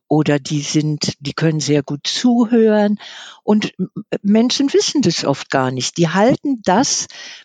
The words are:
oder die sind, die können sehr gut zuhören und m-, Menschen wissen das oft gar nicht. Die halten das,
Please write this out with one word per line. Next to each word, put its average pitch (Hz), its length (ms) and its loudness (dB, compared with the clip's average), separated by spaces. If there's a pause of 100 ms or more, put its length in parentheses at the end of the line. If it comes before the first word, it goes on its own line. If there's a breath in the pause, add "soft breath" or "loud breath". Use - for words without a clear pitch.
oder 147 320 2
die 143 220 -4
sind, 151 580 -2
die 139 140 -10
können 156 260 0
sehr 147 220 0
gut - 240 -10
zuhören 220 920 2 (440 loud breath)
und - 360 0
m-, 180 100 -4 (320)
Menschen 233 500 2
wissen 349 300 2
das 185 240 0
oft - 240 -2
gar 131 220 0
nicht. 127 260 -6
Die 165 120 2
halten 233 540 0
das, 208 440 0 (380 loud breath)